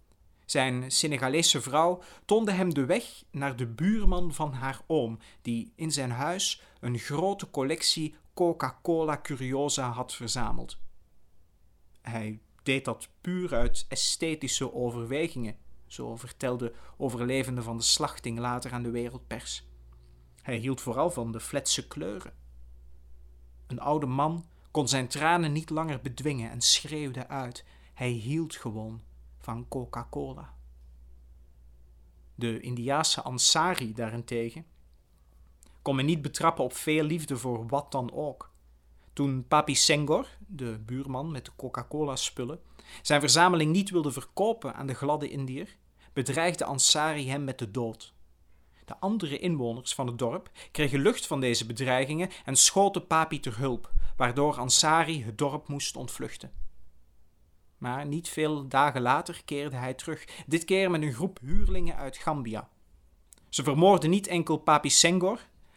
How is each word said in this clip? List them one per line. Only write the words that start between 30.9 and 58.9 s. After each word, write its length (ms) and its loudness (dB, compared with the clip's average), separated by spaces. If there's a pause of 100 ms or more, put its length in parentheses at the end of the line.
De 240 -4
Indiase 640 -2
Ansari 720 2
daarentegen 720 -6 (1160)
kon 140 -2
men 100 0
niet 160 0
betrappen 420 0
op 100 -2
veel 300 0
liefde 340 -4
voor 300 -6
wat 240 -4
dan 220 -4
ook. 380 -8 (640)
Toen 340 -2
Papi 280 4
Senghor, 520 2 (200)
de 380 -8
buurman 460 -6
met 140 -10
de 100 -18
Coca-Cola-spullen, 1080 -6 (400)
zijn 180 4
verzameling 520 6
niet 180 2
wilde 220 2
verkopen 640 -2
aan 120 -8
de 60 -4
gladde 360 -2
Indiër, 480 -8 (360)
bedreigde 520 0
Ansari 640 2
hem 140 -2
met 160 -6
de 120 -6
dood. 420 -6 (720)
De 140 -14
andere 380 -2
inwoners 560 -2
van 140 -2
het 100 -4
dorp 340 -4 (200)
kregen 280 2
lucht 280 2
van 120 -2
deze 260 2
bedreigingen 640 0 (160)
en 100 -4
schoten 520 4
Papi 320 2
ter 180 -6
hulp, 340 -2 (260)
waardoor 400 2
Ansari 640 4
het 140 -8
dorp 300 -2
moest 280 -6
ontvluchten. 560 -8 (1300)
Maar 280 -6
niet 240 -6
veel 380 -2
dagen 340 4